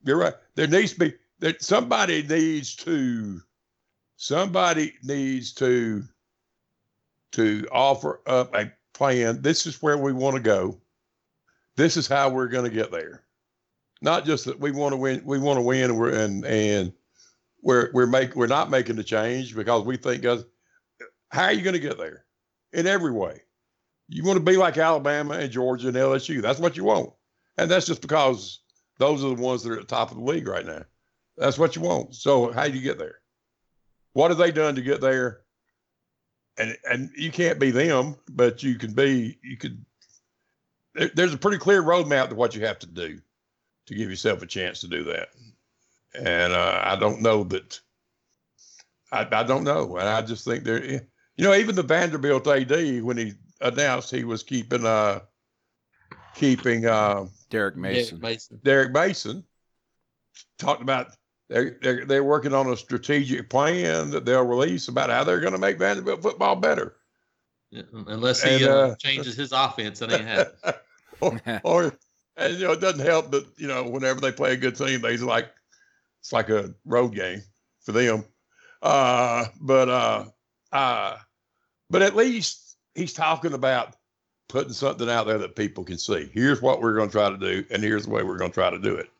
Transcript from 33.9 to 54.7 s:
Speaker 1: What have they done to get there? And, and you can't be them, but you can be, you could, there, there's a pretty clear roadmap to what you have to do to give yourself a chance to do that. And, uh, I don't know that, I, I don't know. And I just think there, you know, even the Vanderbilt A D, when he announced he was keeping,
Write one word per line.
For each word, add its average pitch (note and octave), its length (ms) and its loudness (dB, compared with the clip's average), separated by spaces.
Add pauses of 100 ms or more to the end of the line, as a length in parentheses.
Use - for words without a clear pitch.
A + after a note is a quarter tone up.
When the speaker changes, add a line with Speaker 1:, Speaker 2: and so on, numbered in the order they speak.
Speaker 1:
What D3+ 160 4
have F3 80 2
they E3+ 140 4
done D3+ 240 2
to B2+ 60 -4
get C3 200 -2
there? B2+ 400 0 (1160)
And, A2+ 180 -4 (120)
and B2+ 280 -4
you D#3+ 140 -6
can't E3 280 0
be C3+ 120 4
them, C#3+ 440 2 (140)
but A#2+ 320 2
you C3 140 -2
can A2 180 -10
be, C3 500 0
you B2+ 140 -14
could, A2+ 260 -12 (1080)
there, C#3 220 -2
there's E3+ 180 2
a C3 60 -6
pretty G3+ 180 0
clear G3 240 4
roadmap D3+ 480 2
to A2 60 -8
what A#2+ 200 0
you G#2+ 100 -4
have G#2 140 -2
to E2+ 80 -20
do E2+ 320 -10 (680)
to - 80 -12
give G#2 160 -6
yourself F#2+ 320 -2
a F2 40 -18
chance F2+ 340 -6
to F2 60 -14
do E2 180 -6
that. E2 240 -6 (880)
And, F2 380 0
uh, F2+ 300 0
I F#2+ 120 0
don't G#2+ 260 0
know A2 240 4
that, F#2+ 340 -8 (1300)
I, G#2+ 200 -2
I A2 120 2
don't C3 200 0
know. C#3 340 -2
And F#2+ 100 -2
I A2 140 0
just A2+ 240 -10
think A#2+ 180 -4
there, A#2 220 -2
you C3+ 160 -6 (380)
know, G3 160 6
even A3 200 2
the F#3 60 0
Vanderbilt D3+ 640 2
A C#3 180 4
D, C3+ 380 0
when A#2+ 160 -2
he A2 160 -4 (280)
announced B2+ 500 -2
he B2+ 120 -4
was A2+ 200 -6
keeping, A#2+ 420 -4